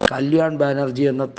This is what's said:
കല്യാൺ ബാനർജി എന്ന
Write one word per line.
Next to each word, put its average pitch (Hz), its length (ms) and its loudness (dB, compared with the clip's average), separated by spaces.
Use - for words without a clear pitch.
കല്യാൺ 156 420 0
ബാനർജി 139 480 0
എന്ന 131 140 -2